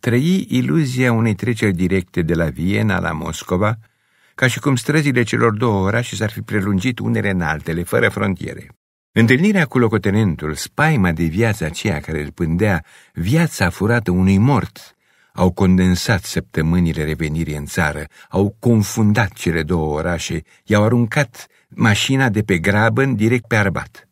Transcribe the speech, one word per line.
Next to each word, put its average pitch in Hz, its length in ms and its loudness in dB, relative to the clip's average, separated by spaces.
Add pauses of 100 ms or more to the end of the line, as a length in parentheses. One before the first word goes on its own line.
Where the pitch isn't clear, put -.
Trăi 143 480 0
iluzia 127 640 0
unei 113 220 2
treceri 110 380 -2
directe 90 500 -2
de 82 120 0
la 82 100 0
Viena 92 560 0
la 85 120 -4
Moscova, 90 640 -2 (580)
ca - 120 0
și 117 140 0
cum 139 160 2
străzile 143 460 0
celor 113 340 0
două 107 300 0
orașe 113 280 -2
s-ar 107 160 -4
fi 107 100 -10
prelungit 104 580 -2
unele 107 320 -2
în 92 100 -2
altele, 80 420 -4
fără - 260 0
frontiere. 98 600 -6 (440)
Întâlnirea 151 520 4
cu 131 140 -2
locotenentul, 101 760 0
spaima 120 580 0
de 82 120 -2
viața 92 420 0
aceea 78 340 -4
care 76 220 -6
îl 73 80 -10
pândea, 87 540 0 (280)
viața 107 580 0
furată 110 400 0
unui 95 280 4
mort, - 580 0 (360)
au 90 200 2
condensat 92 720 2
săptămânile 80 800 -2
revenirii 78 520 -4
în 73 80 -8
țară, 73 420 -4 (220)
au 101 300 0
confundat 110 760 2
cele 82 300 -2
două 78 340 -2
orașe, 82 460 -4 (220)
i-au 104 200 2
aruncat 120 640 0 (220)
mașina 127 600 0
de 104 140 0
pe 95 160 0
grabă 104 440 0
în 135 140 0
direct 113 300 0
pe 117 100 0
Arbat. - 560 -2